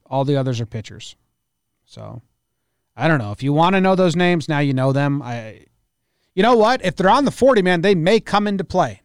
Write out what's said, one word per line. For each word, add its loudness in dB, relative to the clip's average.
All -4
the 0
others -4
are -6
pitchers. -16
So, -18
I -4
don't 2
know. -6
If -10
you -2
wanna 2
know 2
those 2
names, 0
now -2
you 0
know 0
them. -2
I -14
you 0
know 4
what? 2
If -2
they're 2
on 4
the 0
forty 4
man, 2
they 2
may 2
come -2
into -4
play -2